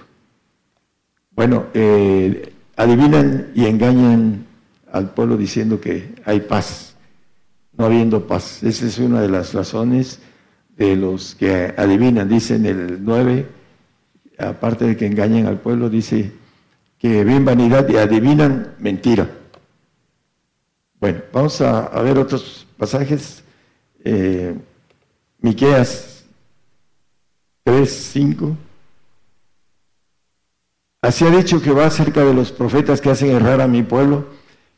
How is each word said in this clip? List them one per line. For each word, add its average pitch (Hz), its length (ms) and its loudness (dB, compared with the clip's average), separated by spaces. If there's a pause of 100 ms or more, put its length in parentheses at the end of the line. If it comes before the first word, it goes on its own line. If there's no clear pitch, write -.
(1300)
Bueno, 117 420 0
eh, 101 760 2 (240)
adivinan 135 800 2
y 117 100 2
engañan 113 800 2 (460)
al 95 180 -4
pueblo 117 260 -2
diciendo 110 440 -2
que 92 340 -8 (100)
hay 104 160 0
paz, - 540 -6 (800)
no 117 100 0
habiendo 113 400 2
paz. - 360 -8
Esa 113 240 -4
es 107 120 -6
una 120 220 0
de 104 80 0
las 92 240 -4
razones 120 680 -4 (560)
de 98 180 0
los 95 400 -4
que 95 420 -2
adivinan. 104 520 2
Dice 113 260 0
en 110 120 0
el 92 380 -6
nueve, 123 420 0 (920)
aparte 113 460 -4
de 113 120 0
que 110 100 -4
engañan 107 400 0
al 98 120 -4
pueblo, 120 320 -2
dice 110 420 -2 (680)
que 110 240 2
ven 131 200 2
vanidad 117 440 4
y - 80 2
adivinan 123 840 2
mentira. 101 500 0 (1700)
Bueno, 82 200 -4 (120)
vamos 147 280 -2
a, 120 260 0
a - 160 -6
ver 131 140 2
otros - 480 -4 (120)
pasajes. 139 680 -6 (600)
Eh, 92 520 -2 (840)
Miqueas 127 840 0 (1400)
tres, 131 500 0
cinco. 147 440 -2 (2500)
"Así 123 240 0
ha 165 60 4
dicho 175 300 2
Jehová 143 260 2
acerca 151 380 0
de 139 100 4
los 127 160 0
profetas 135 500 -2
que 139 100 0
hacen 135 200 0
errar 127 300 2
a 131 80 2
mi 120 160 2
pueblo, 139 420 0 (520)